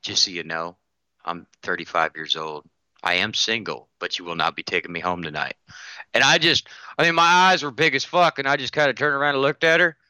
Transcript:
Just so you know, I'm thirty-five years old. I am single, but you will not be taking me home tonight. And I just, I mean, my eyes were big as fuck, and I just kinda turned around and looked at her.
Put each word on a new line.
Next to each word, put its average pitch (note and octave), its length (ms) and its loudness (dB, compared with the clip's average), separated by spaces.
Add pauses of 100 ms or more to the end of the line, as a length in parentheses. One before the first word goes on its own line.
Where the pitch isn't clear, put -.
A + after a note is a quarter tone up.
Just G2 220 0
so G#2+ 60 -4
you E2+ 140 -8
know, E2 320 -6 (480)
I'm E2+ 220 -8 (160)
thirty-five E2 520 -2
years D#2 220 -6
old. D#2 280 -10 (380)
I F2 120 0
am G2+ 200 -2
single, F#2 540 -4 (100)
but - 200 -6
you F#2 60 -12
will E2+ 100 -8
not D#2+ 220 -2
be E2 60 -10
taking F2 300 -4
me E2+ 80 -6
home F2 220 -4
tonight. D2 340 -8 (580)
And B2 100 4
I D3+ 140 4
just, D#3+ 300 2 (300)
I D3+ 60 2
mean, E3 100 2
my E3 80 4
eyes F3+ 400 6
were D3 80 -4
big C#3+ 240 2
as C3 100 0
fuck, E3+ 340 2
and C#3 100 -2
I C#3 80 2
just C3 160 -4
kinda C#3+ 220 2
turned C#3+ 200 0
around C#3+ 200 0
and C3+ 80 2
looked C#3 220 0
at E3 160 4
her. F3 160 2 (140)